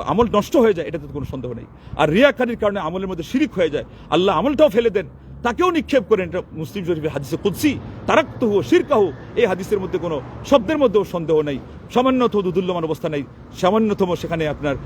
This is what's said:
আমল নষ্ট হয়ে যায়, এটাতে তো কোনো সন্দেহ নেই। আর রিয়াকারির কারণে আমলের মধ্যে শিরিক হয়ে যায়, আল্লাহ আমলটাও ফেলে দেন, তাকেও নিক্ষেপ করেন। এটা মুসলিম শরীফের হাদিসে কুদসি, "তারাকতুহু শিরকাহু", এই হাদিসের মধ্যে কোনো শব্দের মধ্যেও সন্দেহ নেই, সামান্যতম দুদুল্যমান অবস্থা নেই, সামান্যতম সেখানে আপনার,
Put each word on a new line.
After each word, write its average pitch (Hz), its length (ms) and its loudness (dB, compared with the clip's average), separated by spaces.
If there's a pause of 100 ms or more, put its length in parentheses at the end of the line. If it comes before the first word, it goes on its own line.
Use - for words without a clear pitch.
আমল 208 260 2
নষ্ট 202 260 2
হয়ে 226 160 6
যায়, 160 140 -4
এটাতে 147 200 -8
তো 135 60 -16
কোনো 139 120 -6
সন্দেহ 123 280 -8
নেই। 117 120 -14 (320)
আর 151 140 4
রিয়াকারির 240 460 4
কারণে 202 220 0
আমলের 185 280 -4
মধ্যে 175 160 -6
শিরিক 269 300 -2
হয়ে 170 160 2
যায়, 139 140 -4 (260)
আল্লাহ 175 280 2
আমলটাও 285 320 4
ফেলে 226 200 2
দেন, 185 160 -2 (380)
তাকেও 339 280 2
নিক্ষেপ 269 380 0
করেন। 185 200 2
এটা 170 120 -4 (120)
মুসলিম 160 320 -8
শরীফের 156 240 -2
হাদিসে 143 280 -6
কুদসি, 202 420 0 (280)
"তারাকতুহু 208 560 2
শিরকাহু", 220 480 2 (240)
এই 233 100 2
হাদিসের 190 340 -2
মধ্যে 185 200 -4
কোনো 156 220 -4 (240)
শব্দের 277 320 2
মধ্যেও 208 260 2
সন্দেহ 160 380 0
নেই, 143 180 -2 (340)
সামান্যতম 247 480 2
দুদুল্যমান 180 420 -2
অবস্থা 156 260 -4
নেই, 147 140 -4 (340)
সামান্যতম 202 580 2
সেখানে 160 320 -2
আপনার, 143 280 -2 (100)